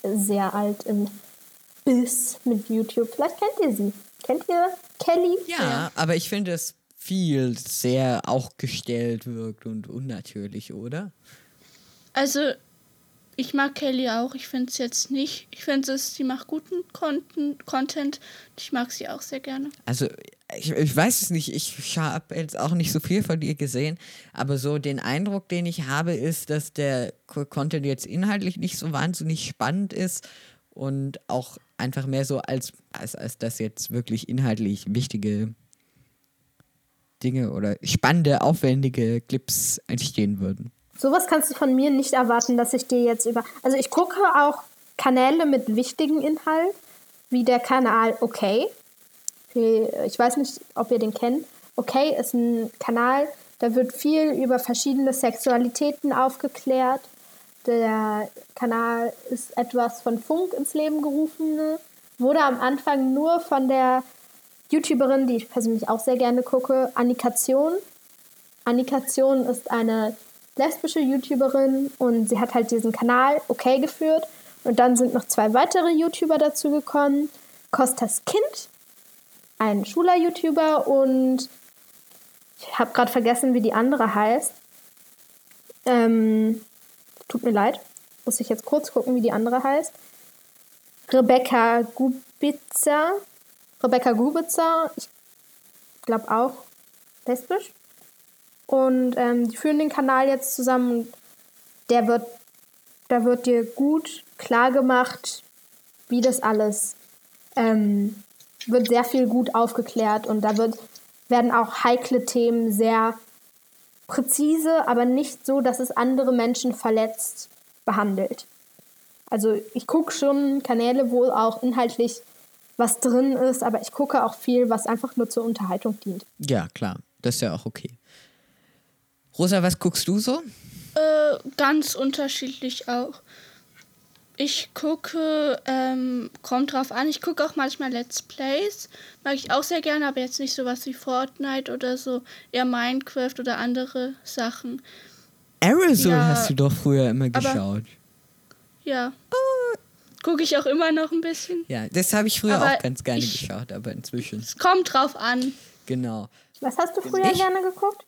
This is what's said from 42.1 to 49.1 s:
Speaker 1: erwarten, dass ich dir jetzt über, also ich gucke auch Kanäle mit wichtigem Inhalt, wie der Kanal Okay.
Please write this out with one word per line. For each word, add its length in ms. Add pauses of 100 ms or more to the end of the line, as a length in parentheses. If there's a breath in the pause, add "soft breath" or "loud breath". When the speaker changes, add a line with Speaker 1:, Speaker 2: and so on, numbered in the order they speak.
Speaker 1:
erwarten, 440
dass 180
ich 120
dir 160
jetzt 240
über, 180 (180 loud breath)
also 140
ich 140
gucke 300 (160)
auch 260 (340)
Kanäle 500
mit 280
wichtigem 460
Inhalt, 540 (560 loud breath)
wie 120
der 160
Kanal 640
Okay. 480 (840)